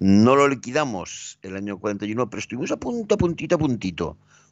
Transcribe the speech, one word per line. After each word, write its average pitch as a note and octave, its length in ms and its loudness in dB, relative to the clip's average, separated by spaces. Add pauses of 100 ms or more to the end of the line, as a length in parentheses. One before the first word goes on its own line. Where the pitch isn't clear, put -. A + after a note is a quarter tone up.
no G#2 340 8
lo C#3+ 140 6
liquidamos B2 920 -6
el F#2+ 140 -10
año G2+ 220 -6
cuarenta G#2 280 -4
y G#2 60 -6
uno, A2+ 180 -2
pero G2 100 -8
estuvimos C#3+ 320 -6
a C#4 60 -4
punto, A#3 380 -2
a - 20 -10
puntito, E3+ 380 0
a - 20 -4
puntito. G2 580 -2 (360)